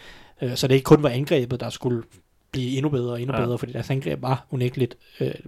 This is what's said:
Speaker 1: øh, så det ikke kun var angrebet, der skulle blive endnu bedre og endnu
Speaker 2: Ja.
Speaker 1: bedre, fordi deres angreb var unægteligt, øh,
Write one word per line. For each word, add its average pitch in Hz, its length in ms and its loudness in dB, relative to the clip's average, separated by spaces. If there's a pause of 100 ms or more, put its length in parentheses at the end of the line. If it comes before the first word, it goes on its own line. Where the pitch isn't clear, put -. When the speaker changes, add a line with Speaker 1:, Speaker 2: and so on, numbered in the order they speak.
(420)
Speaker 1:
øh, 123 140 -2
så 139 120 0
det 131 80 6
ikke 135 100 4
kun 151 180 8
var 139 60 4
angrebet, 127 500 0
der 117 100 -6
skulle 120 340 -4 (480)
blive 127 260 -4
endnu 147 120 0
bedre 123 240 -2
og 120 80 -6
endnu 135 160 -4
Speaker 2:
Ja. 110 80 0
Speaker 1:
bedre, 120 120 -2
fordi 123 160 -8
deres 120 160 -6
angreb 139 320 -2
var 131 300 -2
unægteligt, 123 460 -2 (220)
øh, 135 120 -2 (160)